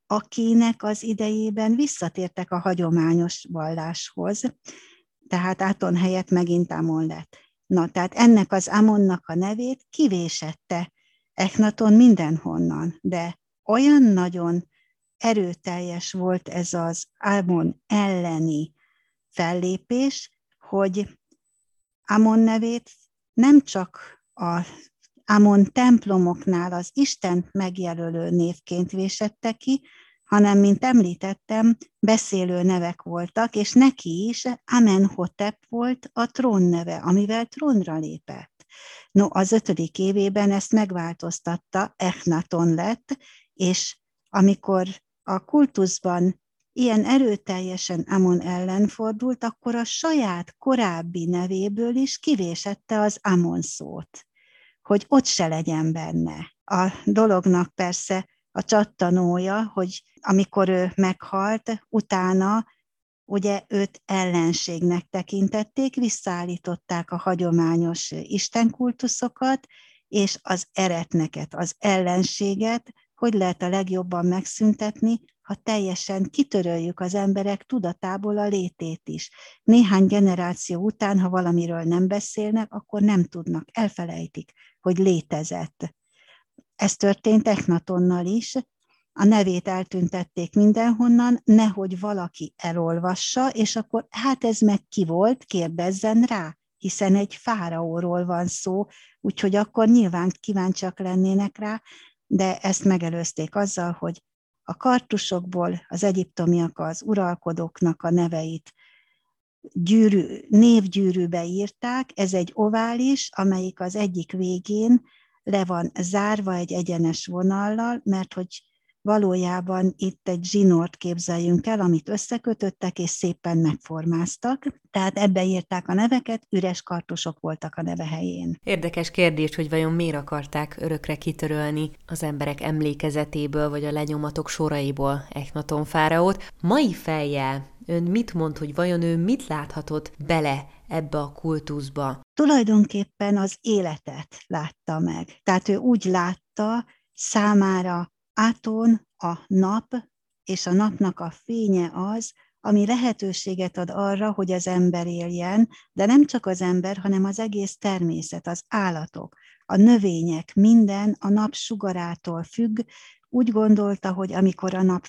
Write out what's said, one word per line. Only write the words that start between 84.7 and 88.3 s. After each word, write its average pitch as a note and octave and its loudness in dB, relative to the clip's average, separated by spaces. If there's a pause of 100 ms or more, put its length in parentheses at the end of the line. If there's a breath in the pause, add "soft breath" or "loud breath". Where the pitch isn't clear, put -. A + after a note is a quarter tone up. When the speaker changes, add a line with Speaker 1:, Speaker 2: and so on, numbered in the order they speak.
Speaker 1:
hogy F3+ 0
létezett. E3+ -2 (800 soft breath)
Ez - -2
történt G#3+ 2
Echnatonnal F3+ 0
is, A3 -4 (580)